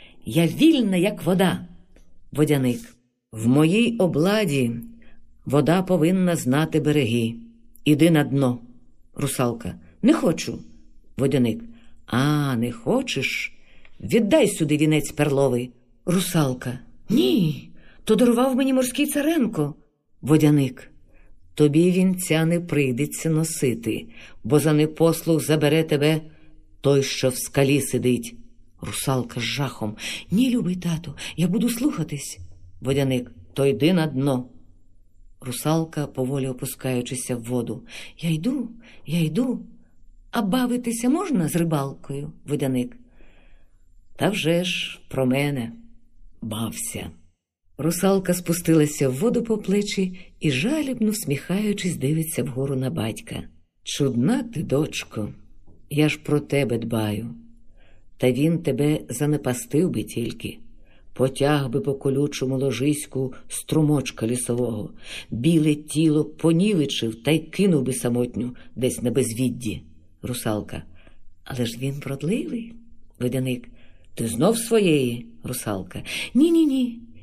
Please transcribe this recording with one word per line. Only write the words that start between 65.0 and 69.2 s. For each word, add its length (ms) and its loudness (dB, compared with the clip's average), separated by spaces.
біле 440 4
тіло 500 2
понівечив 1000 0
та 80 2
й 80 4
кинув 440 2
би 100 -2
самотню 640 -2
десь 260 -2
на 100 0
безвідді». 720 -2